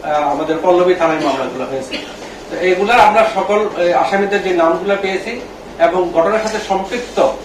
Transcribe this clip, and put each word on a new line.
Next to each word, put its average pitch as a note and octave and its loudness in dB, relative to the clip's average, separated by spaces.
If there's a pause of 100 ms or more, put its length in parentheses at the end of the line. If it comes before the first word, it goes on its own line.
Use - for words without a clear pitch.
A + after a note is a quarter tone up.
আহ, D#3+ -6
আমাদের D3+ 0
পল্লবী F3+ 4
থানায় D#3+ 0
মামলাগুলো C3 -4
হয়েছে। C3 -8 (520)
তো - -8
এইগুলা F#3 2
আমরা A3 6
সকল, G3+ 0
এ, F3 2
আসামিদের G3 0
যে F#3 0
নামগুলো F3+ 2
পেয়েছি G3 -4 (400)
এবং E3+ 2
ঘটনার G3+ 2
সাথে G#3+ -4
সম্পৃক্ত G3 0 (160)